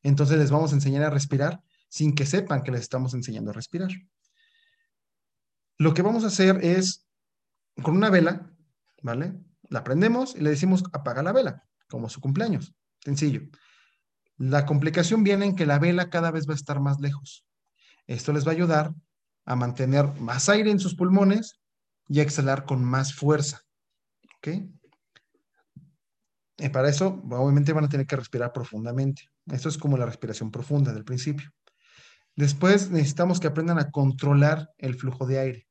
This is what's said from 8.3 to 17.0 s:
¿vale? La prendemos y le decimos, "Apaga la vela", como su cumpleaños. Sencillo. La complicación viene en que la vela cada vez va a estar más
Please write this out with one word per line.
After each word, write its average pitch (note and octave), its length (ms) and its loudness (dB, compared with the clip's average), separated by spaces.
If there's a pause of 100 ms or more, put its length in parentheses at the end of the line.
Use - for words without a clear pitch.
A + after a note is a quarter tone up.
¿vale? C#3 380 -6 (300)
La A#2 120 -4
prendemos A3+ 540 0
y - 40 -12
le D3+ 100 2
decimos, F#3 420 2
"Apaga C3+ 300 -4
la F#3 100 0
vela", B3 340 0 (220)
como A#2 220 -8
su - 100 -16
cumpleaños. F3 540 -2 (260)
Sencillo. C#3+ 400 -2 (960)
La C#3+ 300 0
complicación D#3+ 580 2
viene G3+ 220 2
en F#3+ 100 0
que F3 80 0
la C#3+ 140 4
vela F3 320 2
cada E3+ 200 0
vez D#3 160 -4
va D#3 60 -4
a D3 40 -4
estar C#3+ 240 -6
más C#3 200 0